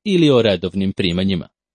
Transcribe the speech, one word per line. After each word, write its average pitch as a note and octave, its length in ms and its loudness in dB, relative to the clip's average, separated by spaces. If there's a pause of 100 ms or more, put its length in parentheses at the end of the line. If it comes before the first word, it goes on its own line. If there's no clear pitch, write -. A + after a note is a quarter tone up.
ili F3 240 2
o B2+ 120 4
redovnim G2 520 -2
primanjima, F#2 540 -4 (280)